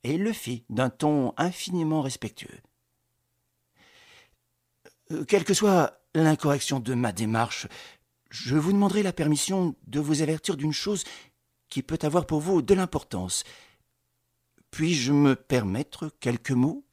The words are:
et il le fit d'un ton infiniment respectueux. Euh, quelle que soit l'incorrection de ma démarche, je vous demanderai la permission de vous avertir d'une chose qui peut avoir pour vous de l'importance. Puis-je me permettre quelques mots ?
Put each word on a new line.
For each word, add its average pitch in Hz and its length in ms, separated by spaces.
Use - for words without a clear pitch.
et 131 120
il 180 80
le 220 100
fit 120 360
d'un 120 220
ton 151 460
infiniment 165 680
respectueux. - 580
Euh, 156 120
quelle 196 200
que 196 100
soit 190 460
l'incorrection 147 680
de 120 140
ma 120 180
démarche, 113 540
je 127 260
vous 156 160
demanderai 202 300
la 185 100
permission 160 640
de 147 140
vous 151 220
avertir 156 340
d'une 147 160
chose 202 320
qui - 140
peut 160 200
avoir 156 240
pour 151 140
vous 170 220
de 190 120
l'importance. 139 680
Puis-je 156 420
me 143 240
permettre 123 720
quelques 120 320
mots ? 147 400